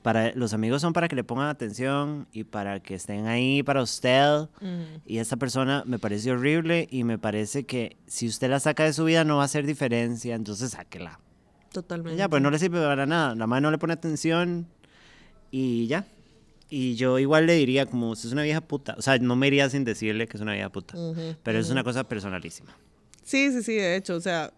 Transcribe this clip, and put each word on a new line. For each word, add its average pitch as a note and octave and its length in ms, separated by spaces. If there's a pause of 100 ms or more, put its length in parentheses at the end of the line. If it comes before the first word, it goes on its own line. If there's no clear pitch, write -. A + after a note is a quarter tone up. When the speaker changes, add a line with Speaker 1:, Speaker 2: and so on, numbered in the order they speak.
Speaker 1:
para, A2+ 320
los A#2+ 200
amigos A2+ 280
son E3 120
para E3+ 140
que D3+ 80
le B2 80
pongan B2+ 240
atención C#3 840
y A2 120
para G2+ 380
que - 140
estén G#2 320
ahí B2+ 360
para C#3 180
usted. C3+ 600
Speaker 2:
Ujú. D#3 80 (560)
Speaker 1:
Y A2 120
esta A2+ 200
persona C3 480
me A#2+ 140
parece G#2 320
horrible D#3+ 600
y B2+ 120
me A#2 140
parece G#2+ 480
que B2 320 (100)
si - 200
usted B2 220
la C3+ 100
saca D#3 240
de D#3 100
su D#3+ 120
vida E3 180
no D3+ 140
va C#3+ 60
a - 20
hacer C#3+ 200
diferencia, A#2+ 680
entonces A2 360
sáquela. - 480 (520)
Speaker 2:
Totalmente. E3+ 460
Speaker 1:
Ya, G3 120
pues D3+ 120
no C#3+ 100
le D3+ 80
sirve E3+ 220
para C#3+ 240
nada. D3 300
La A2+ 120
madre B2+ 140
no D3+ 100
le D#3 60
pone E3 160
atención E3+ 760 (840)
y B2 360
ya. E3+ 180 (640)
Y B2+ 260
yo B2+ 240
igual D3+ 260
le E3+ 100
diría C3+ 300
como, A#2 240
"Usted A2+ 200
es A#2 40
una C#3+ 100
vieja D3+ 180
puta". - 360
O - 40
sea, C3+ 180
no B2 160
me C3 120
iría C#3 220
sin C#3 140
decirle A2 440
que A2 100
es G#2 40
una G#2+ 120
vieja G2+ 160
puta. G2 280
Speaker 2:
Ujú, E3 460
Speaker 1:
Pero A2 160
es A2+ 60
Speaker 2:
ujú. - 80
Speaker 1:
una C3 100
cosa B2 200
personalísima. F#2+ 720 (480)
Speaker 2:
Sí, C#4 280
sí, B3 120
sí, A3+ 120
de F#3 200
hecho, F#3+ 200
o E3+ 40
sea E3+ 380